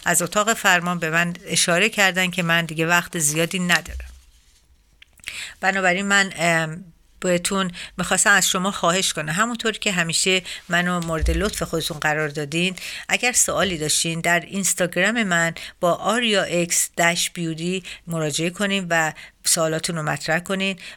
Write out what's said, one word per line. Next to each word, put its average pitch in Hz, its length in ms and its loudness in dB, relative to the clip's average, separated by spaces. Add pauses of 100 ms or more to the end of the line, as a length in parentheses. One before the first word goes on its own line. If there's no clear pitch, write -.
از 170 160 2
اتاق 208 320 0
فرمان 180 460 2
به 160 100 -2
من 170 240 2 (120)
اشاره 175 440 2
کردن 185 420 2
که 180 120 -2
من 165 220 2
دیگه 160 220 -2
وقت 175 320 2
زیادی 160 400 0
ندارم. 180 500 -2 (1500)
بنابراین 190 440 2
من، 196 300 2
ام، 160 480 0 (360)
بهتون 180 520 0 (260)
می‌خواستم 185 340 2
از 185 180 4
شما 190 220 0
خواهش 185 420 0
کنم، 151 200 -6
همونطور 226 380 -2
که 214 200 -2
همیشه 180 500 0 (280)
منو 175 300 0
مورد 160 320 0
لطف 175 320 -2
خودتون 156 360 -4
قرار 151 280 0
دادین، 156 480 -2 (340)
اگر 240 220 0
سوالی 175 460 0
داشتین 160 440 -2
در 170 180 4
اینستاگرام 185 840 0
من 170 300 2 (260)
با 175 140 4
آریا 208 500 2
اکس 175 540 0
دش 170 320 2
بیوتی 175 540 -4 (240)
مراجعه 160 420 -2
کنین 196 400 -2
و 160 240 2 (320)
سوالاتون 160 500 0
رو 156 80 -4
مطرح 147 360 -2
کنین. 190 400 -4 (180)